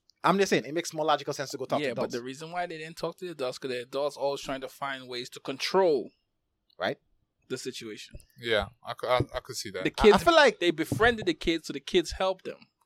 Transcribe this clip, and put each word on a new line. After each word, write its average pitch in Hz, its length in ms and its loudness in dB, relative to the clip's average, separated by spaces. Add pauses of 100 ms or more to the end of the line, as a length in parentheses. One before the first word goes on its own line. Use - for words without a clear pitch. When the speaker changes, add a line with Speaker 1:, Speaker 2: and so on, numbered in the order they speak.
(220)
Speaker 1:
I'm 175 160 4
just 196 120 4
saying, 160 140 2
it 135 80 -8
makes 170 220 -4
more 156 100 -2
logical 147 300 2
sense 139 160 -6
to 135 80 -8
go 131 80 -6
talk 131 140 0
Speaker 2:
Yeah, 151 80 -2
Speaker 1:
to 120 40 -2
adults. 117 220 -2
Speaker 2:
but 120 40 -4
the 120 60 -6
reason 139 260 -10
why 175 160 -4
they 165 120 -10
didn't 160 180 -12
talk 170 220 -6
to 185 80 -10
the 175 60 -8
adults, 131 260 -6
'cause 135 120 -8
the 123 120 -4
adults 139 340 -4
always 139 240 -2
trying 135 220 -6
to 131 60 -10
find 131 400 -8
ways 123 220 -8
to - 100 -16
control 147 720 2 (680)
Speaker 1:
Right. 104 180 -2 (540)
Speaker 2:
the 127 80 -4
situation. - 560 -12 (260)
Speaker 3:
Yeah, 110 280 2 (140)
I 117 120 -8
cou-, - 140 -6
I, 127 80 6 (180)
I 127 60 -4
could - 160 -12
see - 160 -8
that. 92 120 -4
Speaker 2:
The - 140 0
Speaker 1:
I, - 100 8
I 202 40 10
Speaker 2:
kids, 180 120 4
Speaker 1:
feel 330 100 8
like 285 260 6
Speaker 2:
they 175 100 4
befriended 208 560 0
the 170 80 0
kids, 165 320 -2
so 147 80 -8
the 139 60 -8
kids - 320 0
helped 190 340 -2
them. - 100 -10 (300)